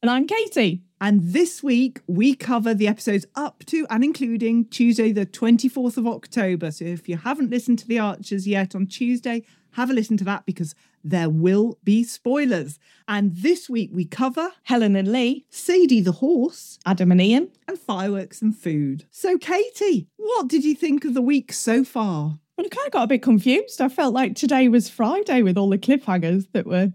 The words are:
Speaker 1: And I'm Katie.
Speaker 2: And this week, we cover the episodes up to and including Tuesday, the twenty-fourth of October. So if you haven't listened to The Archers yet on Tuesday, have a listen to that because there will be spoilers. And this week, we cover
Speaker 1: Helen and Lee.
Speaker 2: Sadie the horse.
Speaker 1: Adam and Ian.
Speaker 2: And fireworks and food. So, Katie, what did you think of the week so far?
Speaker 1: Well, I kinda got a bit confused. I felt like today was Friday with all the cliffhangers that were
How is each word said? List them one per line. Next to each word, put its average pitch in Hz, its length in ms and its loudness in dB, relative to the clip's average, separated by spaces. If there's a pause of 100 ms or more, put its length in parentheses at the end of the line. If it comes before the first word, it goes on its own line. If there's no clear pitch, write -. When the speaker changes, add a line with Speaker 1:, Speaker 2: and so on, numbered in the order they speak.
Speaker 1:
And 233 80 0
I'm 262 200 2
Katie. 302 540 -2 (180)
Speaker 2:
And 202 240 4
this 311 360 0
week, 254 460 0
we 214 300 2
cover 233 360 -2
the 208 140 0
episodes 208 480 -2
up 285 320 -8
to 320 240 -2
and 226 140 2
including 233 600 0
Tuesday, 226 440 2
the 202 160 -2
twenty-fourth 240 720 0
of 226 80 -2
October. 185 640 -4
So 156 140 -12
if 170 240 -8
you 170 80 -6
haven't 247 340 -4
listened 240 300 0
to - 80 -20
The 233 100 0
Archers 202 480 -4
yet 196 300 -2
on 190 100 -2
Tuesday, 240 580 -4 (280)
have 254 180 -2
a - 20 0
listen 220 260 0
to 196 60 -2
that 196 220 -6
because 175 300 -6 (260)
there 165 260 0
will 185 540 2
be 220 220 2
spoilers. 233 760 -2 (300)
And 202 260 0
this 302 340 -2
week, 233 240 -4
we 180 120 -2
cover 262 480 -4 (100)
Speaker 1:
Helen 226 320 2
and 196 160 0
Lee. 247 400 -2
Speaker 2:
Sadie 339 520 4
the 175 100 2
horse. 277 720 -2
Speaker 1:
Adam 180 240 2
and 180 100 8
Ian. 240 280 2 (180)
Speaker 2:
And 381 100 -10
fireworks 196 640 -6
and 214 160 0
food. 147 540 -4
So, 370 260 -2
Katie, 370 680 -2 (100)
what 427 300 -2
did 269 180 0
you 302 120 2
think 294 280 0
of 269 100 -2
the 254 80 0
week 269 300 0
so 233 300 0
far? 165 560 -4 (180)
Speaker 1:
Well, 349 100 -4
I - 80 -10
kinda 554 140 -4
got 277 140 0
a 233 60 0
bit 254 120 2
confused. 254 640 2
I 254 80 0
felt 262 240 0
like 254 200 0
today 262 340 2
was 233 200 4
Friday 285 540 0
with 185 160 2
all 196 100 2
the 196 80 2
cliffhangers 190 760 0
that 190 140 -2
were 185 280 0